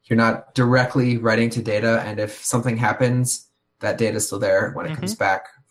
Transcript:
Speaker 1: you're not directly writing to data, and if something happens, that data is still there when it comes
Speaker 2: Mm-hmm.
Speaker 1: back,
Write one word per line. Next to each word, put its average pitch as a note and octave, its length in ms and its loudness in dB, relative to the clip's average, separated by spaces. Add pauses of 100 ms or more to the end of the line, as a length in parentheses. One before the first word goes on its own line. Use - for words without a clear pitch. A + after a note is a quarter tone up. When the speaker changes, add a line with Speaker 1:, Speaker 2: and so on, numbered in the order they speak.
Speaker 1:
you're A2+ 120 0
not A2+ 380 0
directly B2 640 2
writing A2+ 340 2
to A#2 100 -4
data, A2 440 0
and G#2+ 140 -8
if G#2 240 -8
something A#2+ 340 -2
happens, B2 720 0 (300)
that G2+ 180 -4
data A2 200 0
is G#2 100 -4
still G2+ 120 -6
there G2 320 2
when E2+ 140 -8
it D#2+ 100 -6
comes F#3 180 -6
Speaker 2:
Mm-hmm. A3+ 60 -10
Speaker 1:
back, F#2+ 280 0 (240)